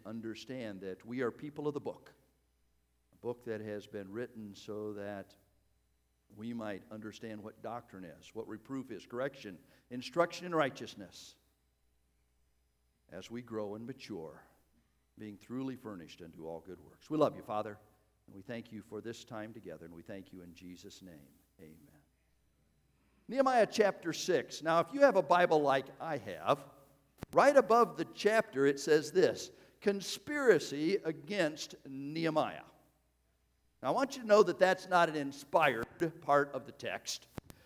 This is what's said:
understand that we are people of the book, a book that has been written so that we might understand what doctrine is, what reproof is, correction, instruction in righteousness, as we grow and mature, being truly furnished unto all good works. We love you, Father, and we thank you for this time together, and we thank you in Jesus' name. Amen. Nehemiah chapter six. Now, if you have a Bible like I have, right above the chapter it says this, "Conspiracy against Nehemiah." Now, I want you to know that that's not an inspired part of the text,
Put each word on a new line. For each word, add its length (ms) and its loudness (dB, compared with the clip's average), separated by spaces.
understand 800 -10
that 240 -10
we 160 -6
are 80 0
people 360 -10
of 60 0
the 80 -8
book, 320 -12
a 20 -20
book 200 -8
that 160 -6
has 240 -10
been 260 -12
written 420 -10
so 380 -10
that 420 -10
we 160 -10
might 300 -8
understand 500 -12
what 200 -16
doctrine 420 -12
is, 300 -20
what 120 -10
reproof 440 -10
is, 160 -12
correction, 500 -8
instruction 560 -4
in 100 -6
righteousness, 800 -6
as 200 -14
we 100 -10
grow 340 -8
and 120 -12
mature, 560 -12
being 200 -16
truly 380 -10
furnished 440 -14
unto 260 -16
all 140 -10
good 240 -16
works. 240 -20
We 80 -4
love 200 2
you, 60 -14
Father, 360 -6
and 100 -20
we 60 -18
thank 280 -12
you 120 -14
for 180 -12
this 240 -12
time 300 -12
together, 320 -16
and 80 -18
we 80 -16
thank 280 -16
you 120 -18
in 100 -18
Jesus' 480 -20
name. 300 -20
Amen. 440 -20
Nehemiah 380 4
chapter 460 0
six. 500 -2
Now, 180 2
if 120 0
you 80 -4
have 160 8
a 60 6
Bible 400 4
like 240 2
I 160 -6
have, 440 0
right 240 6
above 400 6
the 180 -4
chapter 520 2
it 120 4
says 320 4
this, 400 2
"Conspiracy 1200 2
against 720 -4
Nehemiah." 800 -2
Now, 60 -2
I 20 2
want 240 0
you 80 -12
to 60 -6
know 160 10
that 160 0
that's 260 4
not 220 6
an 80 -4
inspired 680 4
part 320 6
of 140 -6
the 60 -14
text, 540 -8